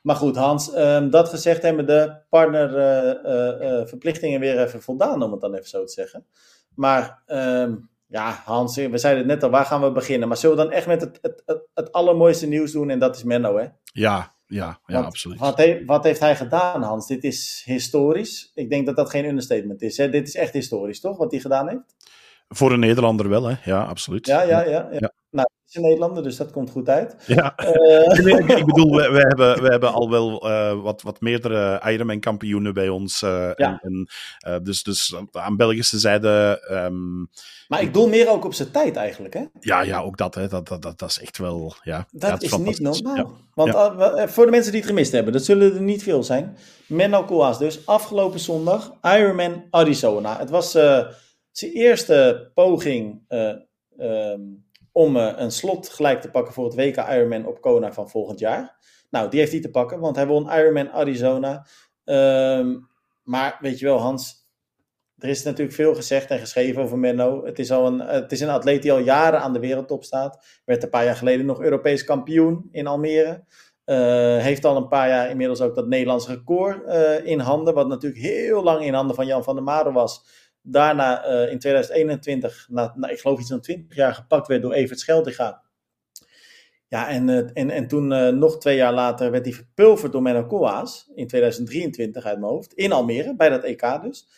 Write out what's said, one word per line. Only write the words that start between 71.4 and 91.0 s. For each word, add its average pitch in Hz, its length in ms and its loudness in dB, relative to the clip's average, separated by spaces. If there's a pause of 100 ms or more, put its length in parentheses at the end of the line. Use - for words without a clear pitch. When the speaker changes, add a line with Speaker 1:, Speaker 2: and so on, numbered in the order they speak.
Speaker 1:
nog 131 160 -4
Europees 143 420 0
kampioen 160 640 0
in 143 160 -8
Almere. 156 580 0 (400)
Eh, 139 120 -2 (420)
heeft 139 260 -2
al 143 120 4
een 127 120 -4
paar 131 200 2
jaar 127 220 0
inmiddels 127 300 -4
ook 120 140 -2
dat 117 120 -4
Nederlands 123 420 -2
record, 180 560 -4
eh, 160 420 0
in 160 120 -2
handen. 151 360 0
Wat 143 140 0
natuurlijk 131 340 -8
heel 214 400 -2
lang 160 220 2
in 135 100 -2
handen 135 220 -2
van 131 100 -2
Jan 131 180 -2
van 135 100 -4
der 131 100 -8
Made 147 280 0
was. - 540 -4 (160)
Daarna, 143 600 2
eh, 123 280 0
in 131 60 -8
tweeduizend 139 380 0
eenentwintig, 143 760 -4
na, 120 260 -4
na, 131 120 -8
ik - 120 -10
geloof 135 200 -2
iets 120 100 -10
van 127 100 -6
twintig 165 360 -12
jaar, 135 180 2
gepakt 143 320 -2
werd 123 160 -2
door 123 100 -4
Evert 127 280 -2
Scheltinga. 135 640 -2 (1300)
Ja, 117 200 -6
en, 127 200 -2
eh, 127 80 2 (160)
en, 143 180 -4
en 139 180 -6
toen, 143 240 -2
eh, 127 160 2
nog 156 300 2
twee 139 180 2
jaar 123 160 2
later 123 380 0
werd 123 140 -2
hij 123 100 -8
verpulverd 202 580 4
door 135 100 -2
Menno 120 240 0
Koolhaas. 151 680 -4